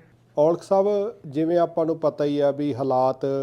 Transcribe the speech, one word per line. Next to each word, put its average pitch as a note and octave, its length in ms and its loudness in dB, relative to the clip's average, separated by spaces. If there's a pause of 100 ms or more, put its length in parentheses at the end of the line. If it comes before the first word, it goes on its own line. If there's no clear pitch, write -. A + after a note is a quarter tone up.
(380)
ਔਲਖ D#3+ 260 2
ਸਾਹਿਬ, G3 240 2 (380)
ਜਿਵੇਂ D#3+ 320 0
ਆਪਾਂ E3+ 280 0
ਨੂੰ D#3 140 -2
ਪਤਾ D3+ 240 -2
ਹੀ C#3+ 160 0
ਆ C#3+ 120 2
ਵੀ C#3+ 240 -4
ਹਾਲਾਤ, C3 500 0 (180)